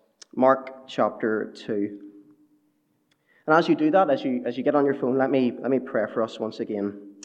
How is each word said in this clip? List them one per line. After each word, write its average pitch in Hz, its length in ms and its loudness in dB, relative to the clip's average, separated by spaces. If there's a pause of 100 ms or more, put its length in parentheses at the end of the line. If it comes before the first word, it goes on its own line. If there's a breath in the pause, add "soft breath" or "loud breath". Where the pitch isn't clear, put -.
(340)
Mark 131 520 2
chapter 107 680 -2
two. 104 480 -6 (1500)
And 156 80 4
as 165 140 4
you 160 60 6
do 151 160 2
that, 190 180 4
as 135 160 0
you, 123 220 -2
as 123 100 -6
you 127 80 -4
get 143 100 2
on 143 120 4
your 139 80 2
phone, 131 240 0
let 131 120 2
me, 127 280 2
let 127 120 -4
me 131 100 2
pray 113 260 -2
for 117 160 -2
us 113 180 -6
once 110 200 -6
again. 104 640 -6